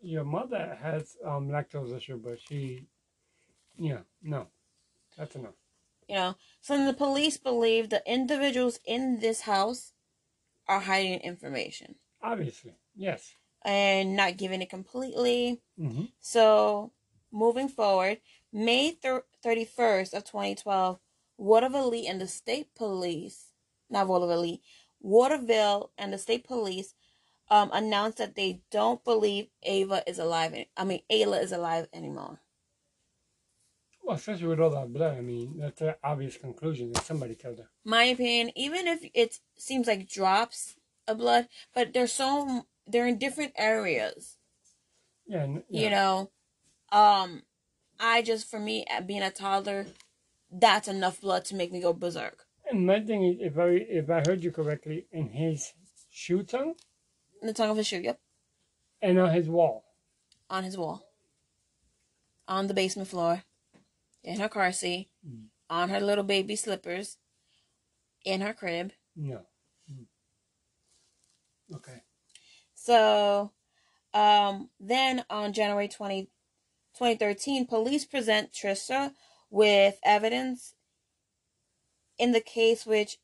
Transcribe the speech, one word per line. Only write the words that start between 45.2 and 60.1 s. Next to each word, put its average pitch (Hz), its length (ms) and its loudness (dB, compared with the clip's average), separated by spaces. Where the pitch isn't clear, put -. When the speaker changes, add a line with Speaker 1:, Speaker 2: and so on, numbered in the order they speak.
Speaker 1:
Yeah, 175 160 -4
n-, 139 260 -6
Speaker 2:
You 220 140 -2
Speaker 1:
yeah. 214 80 2
Speaker 2:
know, 196 400 2
um, 202 520 6
I 226 220 4
just, 220 280 -2
for 220 80 -10
me, 214 320 -4
uh, 214 120 -2
being 196 200 -4
a 190 80 -2
toddler, 196 580 -4
that's 208 380 6
enough 190 320 0
blood 185 260 0
to 196 80 -8
make 175 160 -4
me 180 120 -6
go 170 100 4
berserk. 170 540 -6
Speaker 1:
And 185 160 2
my 202 140 6
thing 208 240 0
is, 180 160 2
if 160 180 -4
I, 175 100 4
if 156 180 -2
I 165 180 2
heard 180 160 2
you 175 100 -2
correctly, 156 600 -6
in 156 160 -6
his 151 460 -4
shoe 185 340 -2
tongue? 294 320 -4
Speaker 2:
In 220 60 -6
the 220 40 -6
tongue 214 180 0
of 214 60 0
his 214 100 -2
shoe, 190 140 -4
yep. 226 200 -6
Speaker 1:
And 185 160 6
on 170 160 4
his 165 160 0
wall? 160 340 2